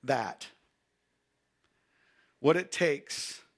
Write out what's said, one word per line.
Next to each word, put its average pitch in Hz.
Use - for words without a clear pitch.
that. 123
What 151
it 180
takes -